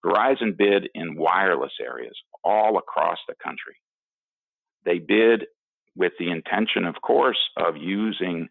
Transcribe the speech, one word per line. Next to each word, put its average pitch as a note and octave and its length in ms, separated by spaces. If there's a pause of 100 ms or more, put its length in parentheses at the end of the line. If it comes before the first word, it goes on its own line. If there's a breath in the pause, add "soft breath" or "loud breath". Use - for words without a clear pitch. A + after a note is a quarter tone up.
Verizon G#2+ 520
bid G2+ 380
in D#2+ 220
wireless E2 640
areas B1 360 (280)
all G#2+ 340
across E2+ 480
the - 160
country. - 320 (1080)
They F2 140
bid A2 480 (500)
with F2+ 220
the F2 120
intention, F#2+ 540
of E2 180
course, C3 360 (180)
of E2 200
using F#2 760